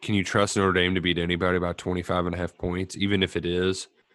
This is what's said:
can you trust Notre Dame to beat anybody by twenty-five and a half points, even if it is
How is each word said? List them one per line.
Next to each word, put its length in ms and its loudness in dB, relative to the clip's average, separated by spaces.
can 120 -2
you 100 4
trust 320 2
Notre 160 4
Dame 220 2
to 60 0
beat 180 0
anybody 400 0
by 140 -2
twenty-five 540 -2
and 80 -4
a 40 -4
half 180 -6
points, 400 -4
even 260 0
if 140 0
it 100 -4
is 420 0